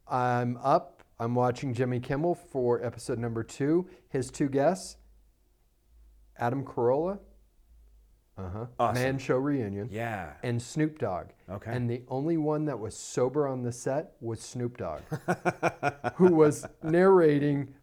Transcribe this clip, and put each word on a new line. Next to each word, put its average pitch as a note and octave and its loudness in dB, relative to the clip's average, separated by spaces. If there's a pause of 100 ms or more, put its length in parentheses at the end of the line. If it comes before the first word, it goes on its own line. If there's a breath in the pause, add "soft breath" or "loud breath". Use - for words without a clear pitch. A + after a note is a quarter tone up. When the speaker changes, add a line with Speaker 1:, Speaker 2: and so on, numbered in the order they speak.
Speaker 1:
I'm B2 0
up. D3+ 0 (160)
I'm A#2 -2
watching B2 0
Jimmy B2 0
Kimmel D3+ 0
for A#2+ 0
episode A#2 -6
number A#2 -4
two. D#3+ 0 (200 loud breath)
His B2+ -4
two D3 -2
guests, C#3 0 (1400)
Adam C3 -2
Carolla, D3 0 (1200)
uh-huh, G2 -8 (120)
Speaker 2:
Awesome. A#2+ 2
Speaker 1:
Man C3 0
Show C3+ 0
Reunion, A#2+ -2
Speaker 2:
Yeah. G#2 -6
Speaker 1:
and A#2+ -2
Snoop D3+ -4
Dogg. F2 -4 (200)
Speaker 2:
Okay. G#2 -10
Speaker 1:
And B2 -2
the B2 -4
only C#3+ -2
one D3+ 0
that C3+ -4
was G2+ -8
sober C3+ 0
on C3 -4
the A#2+ -2
set C#3+ -4
was A2+ -6
Snoop B2 -6
Dogg, E2 -6 (560)
Speaker 2:
<laughs> - -4
Speaker 1:
who F3+ 8
was D3+ 6 (160)
narrating D#3 4 (100)